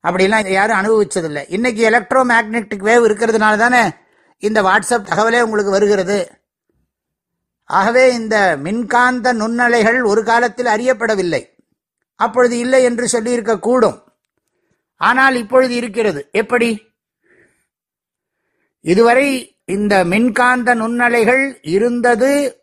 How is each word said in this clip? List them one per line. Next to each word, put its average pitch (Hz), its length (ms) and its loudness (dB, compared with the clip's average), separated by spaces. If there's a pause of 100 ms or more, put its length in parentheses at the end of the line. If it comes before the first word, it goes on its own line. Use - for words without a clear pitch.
அப்படிலாம் 190 460 0
யாரும் 202 300 0
அனுபவிச்சதில்லை. 190 680 -2
இன்னைக்கு 220 360 -4
எலக்ட்ரோ 240 420 0
மேக்னெட்டிக் 220 640 -2
வேவ் 233 180 4
இருக்கிறதுனால 214 520 0
தானே 240 240 2 (600)
இந்த 220 200 0
WhatsApp 208 400 0
தகவலே 220 380 0
உங்களுக்கு 214 320 -2
வருகிறது. 202 460 0 (1500)
ஆகவே 226 420 2
இந்த 226 240 -4 (220)
மின்காந்த 240 760 -2
நுண்ணலைகள் 233 680 0
ஒரு 214 200 2
காலத்தில் 240 480 0
அறியப்படவில்லை, 214 680 -2 (760)
அப்பொழுது 240 380 0
இல்லை 254 260 2
என்று 240 240 0
சொல்லியிருக்க 226 520 -2
கூடும். 226 400 0 (1000)
ஆனால் 254 340 2
இப்பொழுது 247 400 0
இருக்கிறது. 208 480 -2 (100)
எப்படி? 233 360 0 (2250)
இதுவரை 233 420 4 (420)
இந்த 202 240 -2 (120)
மின்காந்த 247 680 0
நுண்ணலைகள் 240 680 0 (260)
இருந்தது 240 600 0 (320)